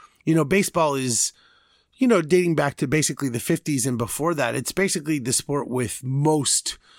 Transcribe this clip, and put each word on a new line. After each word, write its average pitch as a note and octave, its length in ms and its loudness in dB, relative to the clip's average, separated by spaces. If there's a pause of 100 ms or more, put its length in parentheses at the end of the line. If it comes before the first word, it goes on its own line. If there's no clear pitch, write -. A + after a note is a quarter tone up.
(260)
you E3 80 4
know, D#3+ 100 4
baseball E3 520 2
is, B2+ 360 0 (640)
you C4 120 2
know, A3 140 6
dating E3+ 360 0
back C#3+ 200 0
to D3+ 100 -2
basically C#3 440 0
the A#2 100 -4
fifties D3 460 -2
and B2 100 0
before C#3 380 -2
that, B2 200 0
it's B2 180 -4
basically D#3+ 460 -2
the B2 140 -4
sport C#3 340 -2
with A#2+ 380 -4
most, C#3+ 720 0 (220)